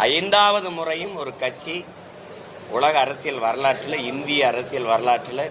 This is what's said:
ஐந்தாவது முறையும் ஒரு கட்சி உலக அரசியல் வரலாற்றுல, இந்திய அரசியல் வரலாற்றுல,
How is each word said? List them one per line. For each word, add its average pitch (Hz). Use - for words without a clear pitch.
ஐந்தாவது 202
முறையும் 165
ஒரு 135
கட்சி 131
உலக 147
அரசியல் 135
வரலாற்றுல, 135
இந்திய 143
அரசியல் 120
வரலாற்றுல, 123